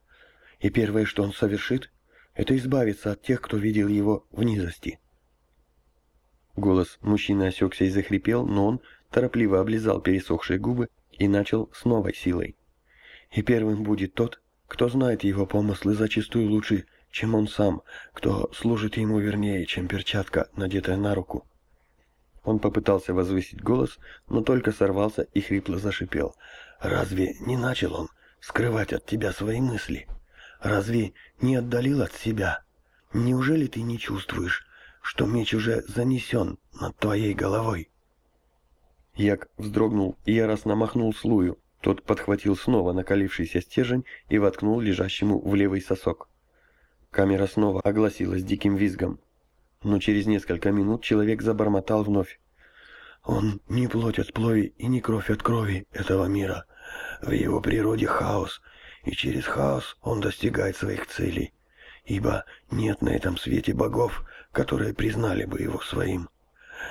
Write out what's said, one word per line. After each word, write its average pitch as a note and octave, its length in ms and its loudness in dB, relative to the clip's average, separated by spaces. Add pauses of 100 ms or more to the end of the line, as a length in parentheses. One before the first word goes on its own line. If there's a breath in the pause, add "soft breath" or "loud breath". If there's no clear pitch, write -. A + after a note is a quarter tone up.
(600 soft breath)
И G2+ 120 0
первое, G#2+ 340 2
что - 160 -2
он G2+ 120 -2
совершит, G#2+ 580 -2 (420 soft breath)
это C3 240 0
избавиться B2 540 0
от G2+ 100 -8
тех, B2+ 200 0
кто - 160 -4
видел G#2 320 2
его G#2 420 2
в G2+ 100 -4
низости». G#2 580 -2 (1600)
Голос F#2 460 2
мужчины G#2 420 2
осёкся F#2+ 420 2
и F#2+ 60 2
захрипел, G#2 560 0
но G2+ 180 2
он A#2+ 160 0 (300 loud breath)
торопливо A#2 480 4
облизал G#2+ 420 0
пересохшие F2+ 560 0
губы B2 320 -2 (220)
и G2+ 160 0
начал G2+ 460 2
с - 100 -10
новой G#2+ 300 2
силой. - 420 -2 (760 loud breath)
«И - 100 0
первым G#2+ 420 2
будет G2 300 0
тот, - 280 -2 (260)
кто - 200 0
знает A#2+ 380 0
его G2 200 2
помыслы G#2 480 0
зачастую G#2+ 560 0
лучше, G#2+ 360 0 (260 soft breath)
чем A2+ 240 -2
он G#2+ 140 2
сам, G2+ 320 0 (320 loud breath)
кто G2 400 0
служит A2 420 -2
ему A2 240 0
вернее, G#2 460 0
чем F2+ 240 -4
перчатка, - 680 -2
надетая F#2 400 -2
на G2+ 200 0
руку». - 300 -6 (960)
Он A2 160 0
попытался G2 540 0
возвысить F#2 480 -2
голос, B2 380 0 (300 loud breath)
но A2 120 0
только A#2+ 300 2
сорвался G2+ 520 0 (100)
и G2+ 80 2
хрипло G2 360 -2
зашипел: F#2+ 580 -4 (440 loud breath)
«Разве F#2 600 -2
не B2 160 -2
начал A#2+ 380 -2
он D#2+ 140 -6 (300 soft breath)
скрывать A2+ 540 -2
от - 120 -4
тебя G#2 280 -2
свои A2 260 -2
мысли? A#2+ 480 -4 (540 loud breath)
Разве G#2 520 0 (280 loud breath)
не B2+ 160 4
отдалил A#2+ 440 0
от F#2 120 -4
себя? G#2 500 -4 (480)
Неужели B2+ 560 2
ты - 140 -8
не A#2 160 -4
чувствуешь, - 680 -6 (360 loud breath)
что - 240 -2
меч A2 280 -2
уже A2 360 0
занесён A#2+ 720 -2 (200)
над - 160 -6
твоей G#2+ 380 0
головой?» G2+ 560 -2 (1300)
Як G2+ 420 2
вздрогнул G#2 640 0
и G#2 80 2
яростно G#2+ 440 2
махнул A2 380 0
Слую. G2+ 460 2 (220)
Тот G2 220 2
подхватил G2+ 520 0
снова F#2 380 2
накалившийся F#2 640 0
стержень B2 460 0 (240 loud breath)
и - 80 4
воткнул G#2+ 420 2
лежащему G2 600 0
в G2 140 0
левый G2 260 2
сосок. - 480 -4 (800)
Камера G2 360 4
снова G2 340 2
огласилась G2 640 0
диким G2+ 320 0
визгом. F#2 420 -2 (640)
Но G2+ 160 2
через G#2 260 2
несколько G2 460 0
минут G2+ 320 0
человек G#2+ 380 2
забормотал G#2+ 640 2
вновь: G2+ 360 0 (840 loud breath)
«Он G#2+ 420 0
не A#2+ 220 0
плоть A2+ 300 -2
от - 120 -4
плоти A2 460 2
и G#2+ 100 -6
не B2 140 2
кровь A2 280 0
от G#2+ 140 0
крови G2+ 480 0
этого F#2+ 340 0
мира. F#2+ 400 -2 (560 loud breath)
В - 100 -4
его - 280 2
природе G#2+ 480 0
хаос, - 540 -2 (420 loud breath)
и - 80 -4
через - 340 -2
хаос - 560 -2
он A#2 200 -2
достигает G2 560 -2
своих G2+ 300 -4
целей, - 460 -4 (520 loud breath)
ибо - 400 -2 (260 loud breath)
нет A2 300 -2
на - 80 0
этом - 260 0
свете - 380 -2
богов, - 500 -2 (300 loud breath)
которые - 400 -2
признали G#2+ 500 -2
бы G2 160 -6
его - 220 -4
своим. F2 480 -4 (600 loud breath)